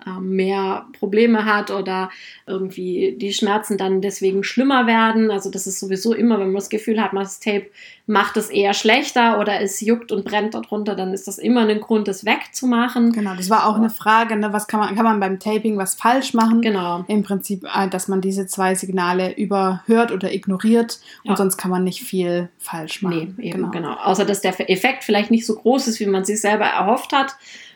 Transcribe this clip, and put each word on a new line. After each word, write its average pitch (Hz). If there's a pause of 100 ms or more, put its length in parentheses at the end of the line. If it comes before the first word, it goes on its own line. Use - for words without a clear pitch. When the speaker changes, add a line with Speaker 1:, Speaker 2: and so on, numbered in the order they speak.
Speaker 1:
ähm, 185
mehr 190 (120)
Probleme 214
hat 208
oder 190 (360)
irgendwie 190
die 202
Schmerzen 208
dann 190
deswegen 196
schlimmer 254
werden. 226
Also 196
das 190
ist 190
sowieso 190
immer, 220
wenn 190
man 190
das 196
Gefühl 220
hat, 190
man 196
das -
Tape 202 (400)
macht 214
es 214
eher 202
schlechter 233
oder 196
es 196
juckt 226
und 202
brennt 208
darunter, 214
dann 190
ist 196
das 196
immer 233
ein 214
Grund, 214
es 190
wegzumachen. 240
Speaker 2:
Genau, 208
das 185
war 214
auch 214
Speaker 1:
Ja. 208
Speaker 2:
eine 226
Frage, 220
ne? 208
Was 208
kann 214
man, 196
kann 226
man 214
beim 190
Taping 214
was 190
falsch 254
machen? 226
Speaker 1:
Genau. 180
Speaker 2:
Im 208
Prinzip, 196
äh, 196
dass 185
man 190
diese 190
zwei 190
Signale 185
überhört 196
oder 190
ignoriert 220 (240)
und -
Speaker 1:
Ja. 196
Speaker 2:
sonst 190
kann 185
man 185
nicht 185
viel 175 (100)
falsch -
machen. 170
Speaker 1:
Nee, 226
eben, 180
Speaker 2:
Genau. 175
Speaker 1:
genau. 170
Außer, 202
dass 202
der 185
Effekt 247
vielleicht 208
nicht 226
so 214
groß 262
ist, 226
wie 208
man 190
sich 208
selber 208
erhofft 196
hat, 277 (400)